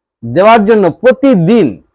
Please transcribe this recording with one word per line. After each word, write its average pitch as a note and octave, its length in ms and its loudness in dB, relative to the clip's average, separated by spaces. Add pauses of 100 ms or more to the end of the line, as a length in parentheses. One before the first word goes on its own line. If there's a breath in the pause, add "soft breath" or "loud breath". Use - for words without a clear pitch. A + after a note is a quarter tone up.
(260)
দেওয়ার G3+ 400 0
জন্য G3+ 260 0
প্রতিদিন G3+ 920 -2 (120)